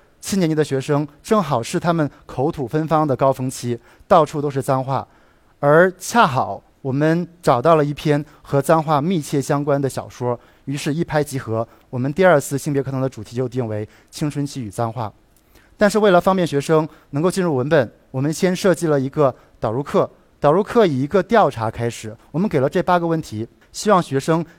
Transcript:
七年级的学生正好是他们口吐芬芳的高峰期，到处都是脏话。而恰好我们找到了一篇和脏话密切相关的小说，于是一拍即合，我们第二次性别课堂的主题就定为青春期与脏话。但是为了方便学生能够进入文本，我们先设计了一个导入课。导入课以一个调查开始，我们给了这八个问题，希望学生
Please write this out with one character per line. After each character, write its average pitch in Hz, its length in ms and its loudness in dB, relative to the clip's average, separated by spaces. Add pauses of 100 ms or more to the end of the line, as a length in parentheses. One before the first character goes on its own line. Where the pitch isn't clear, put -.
(200)
七 - 160 -6
年 185 100 2
级 160 80 -2
的 151 80 2
学 139 160 -2
生 147 300 -2 (140)
正 214 200 0
好 143 200 -2
是 165 180 -4
他 170 140 0
们 151 160 0 (160)
口 143 260 -2
吐 131 160 -8
芬 156 180 -2
芳 156 220 2
的 131 80 0
高 135 160 2
峰 131 160 -6
期， 120 300 -6 (280)
到 175 160 6
处 151 160 -2
都 143 120 -2
是 135 100 -4
脏 131 240 0
话。 131 240 -4 (520)
而 160 380 6
恰 233 280 2
好 113 360 -4 (200)
我 135 100 -4
们 160 340 0 (140)
找 131 200 2
到 160 160 6
了 156 60 2
一 147 120 -2
篇 147 280 0 (200)
和 139 180 0
脏 160 220 2
话 147 180 0
密 175 180 -2
切 143 220 -2
相 143 240 -2
关 143 160 0
的 135 80 -2
小 110 180 -8
说， 120 320 -6 (280)
于 139 100 -6
是 147 160 -4
一 165 100 -4
拍 151 220 -2
即 135 140 -8
合， 113 280 -4 (220)
我 - 80 -10
们 131 160 -4
第 185 140 2
二 165 120 6
次 139 200 -4
性 156 120 -6
别 139 120 0
课 127 80 -8
堂 131 100 -6
的 131 80 -2
主 110 160 -10
题 113 100 -16
就 127 140 -4
定 120 180 -4
为 107 220 -6 (220)
青 151 200 -6
春 143 160 -4
期 143 140 -12
与 113 80 -10
脏 113 240 -6
话。 110 180 -8 (680)
但 208 100 4
是 214 100 0
为 208 120 4
了 175 100 6
方 190 160 2
便 175 100 0
学 139 140 -2
生 156 260 2 (260)
能 139 100 -2
够 180 80 2
进 190 120 -2
入 165 140 0
文 127 100 0
本， 143 240 2 (200)
我 131 100 -6
们 143 100 0
先 180 240 0
设 180 200 2
计 165 140 -2
了 143 120 2
一 131 80 -2
个 143 260 0 (240)
导 113 140 -2
入 127 100 -4
课。 147 280 0 (280)
导 147 140 4
入 185 100 2
课 226 220 2
以 143 160 0
一 143 60 0
个 185 160 2
调 196 280 2
查 113 200 -4
开 117 180 -4
始， 110 260 -10 (160)
我 143 80 -6
们 190 80 0
给 160 140 -2
了 131 80 2
这 175 140 -2
八 180 160 2
个 170 80 -2
问 165 160 0
题， 110 260 -10 (240)
希 - 180 -2
望 185 120 6
学 135 180 -4
生 165 240 0 (140)